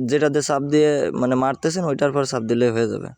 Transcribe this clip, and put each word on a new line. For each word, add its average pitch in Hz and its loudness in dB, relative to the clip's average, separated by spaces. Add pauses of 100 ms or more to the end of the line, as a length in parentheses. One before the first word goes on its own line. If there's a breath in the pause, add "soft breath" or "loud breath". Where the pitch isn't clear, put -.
যেটা 147 2
দিয়ে 143 0
চাপ 139 -2
দিয়ে, 147 2
মানে, 123 0
মারতেছেন, 139 -2
ওইটার 143 0
পর 139 0
চাপ 127 -4
দিলেই 120 2
হয়ে 113 0
যাবে। 101 -8